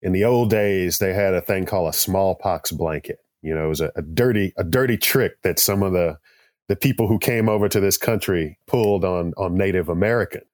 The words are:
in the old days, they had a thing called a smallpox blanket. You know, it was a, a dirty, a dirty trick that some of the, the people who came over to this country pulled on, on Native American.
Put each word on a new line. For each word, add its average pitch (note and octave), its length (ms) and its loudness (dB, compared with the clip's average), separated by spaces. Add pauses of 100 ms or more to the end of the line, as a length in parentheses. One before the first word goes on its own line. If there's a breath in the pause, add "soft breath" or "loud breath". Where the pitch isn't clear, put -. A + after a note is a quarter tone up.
in F#2+ 80 -2
the F#2 140 2
old A#2+ 260 4
days, G2 460 0
they F#2+ 160 0
had G2 220 0
a F2 60 0
thing F#2+ 240 -2
called F2+ 240 -2
a D2+ 80 -6
smallpox F#2+ 760 -2
blanket. D#2+ 480 -6 (240)
You D#2 120 -4
know, D#2 100 -2
it D#2 40 0
was D#2 120 -2
a, D#2 140 -2
a E2 80 -6
dirty, G2+ 540 0
a F2+ 60 -2
dirty A#2+ 340 0
trick - 460 0
that F2+ 160 -2
some G2+ 240 2
of F#2+ 100 0
the, E2+ 240 0 (520 soft breath)
the G2+ 60 0
people B2 320 0
who G#2+ 120 2
came A2+ 300 2
over G#2 200 2
to G#2+ 100 0
this G2 180 2
country F2+ 600 -2 (100)
pulled G#2 380 2
on, F2 320 -2
on F2+ 180 -2
Native F#2 340 0
American. G2 520 0 (120)